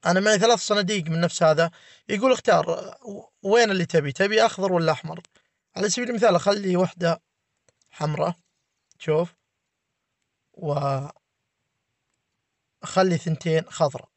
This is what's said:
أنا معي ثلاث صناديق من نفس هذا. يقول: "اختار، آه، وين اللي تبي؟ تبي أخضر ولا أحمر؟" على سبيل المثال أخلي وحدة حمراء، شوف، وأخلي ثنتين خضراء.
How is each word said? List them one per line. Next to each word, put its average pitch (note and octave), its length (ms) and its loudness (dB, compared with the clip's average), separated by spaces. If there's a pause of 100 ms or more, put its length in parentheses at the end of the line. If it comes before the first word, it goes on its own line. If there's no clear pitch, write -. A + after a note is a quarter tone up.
أنا F3 140 2
معي G#3 200 2
ثلاث A3+ 200 4
صناديق G3+ 460 -2
من E3 160 -4
نفس E3+ 220 -2
هذا. D#3+ 280 4 (380)
يقول: G#3+ 220 0
"اختار، F3 420 2
آه، - 580 -14 (120)
وين A3 280 4
اللي F#3 140 0
تبي؟ D3 260 0
تبي G#3+ 340 2
أخضر F#3+ 280 -2
ولا E3 180 2
أحمر؟" D#3+ 300 -8 (540)
على G3+ 140 -2
سبيل A#3+ 200 -4
المثال A3 260 2
أخلي G3 420 0
وحدة F3 440 -2 (720)
حمراء، D3+ 440 -4 (640)
شوف، D#3+ 360 -2 (1160)
وأخلي C#3+ 580 -4 (2000)
ثنتين D#3+ 520 -2
خضراء. - 480 -4